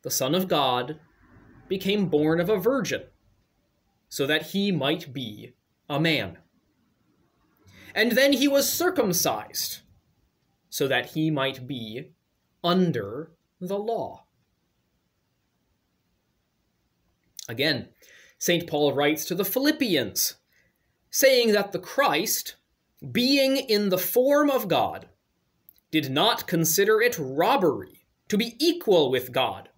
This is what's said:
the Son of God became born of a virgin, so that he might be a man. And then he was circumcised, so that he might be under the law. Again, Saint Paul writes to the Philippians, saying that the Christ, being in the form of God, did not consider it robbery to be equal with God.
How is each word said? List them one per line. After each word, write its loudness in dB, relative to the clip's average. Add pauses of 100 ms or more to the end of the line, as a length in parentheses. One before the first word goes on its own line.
the -10
Son -2
of 0
God 0 (680)
became -2
born 2
of 0
a 2
virgin, -2 (1000)
so -4
that -2
he 0
might -2
be -12 (340)
a -2
man. 0 (1500)
And 2
then 6
he 2
was 2
circumcised, -2 (840)
so -4
that -2
he -2
might -4
be -12 (520)
under 0 (240)
the -6
law. -6 (3250)
Again, -2 (440)
Saint 0
Paul 0
writes 0
to -4
the -2
Philippians, 0 (720)
saying 4
that 2
the -6
Christ, -2 (540)
being 2
in 0
the 0
form 4
of -2
God, -2 (840)
did 0
not 0
consider 2
it 2
robbery 0 (220)
to -2
be -4
equal 2
with -2
God. -4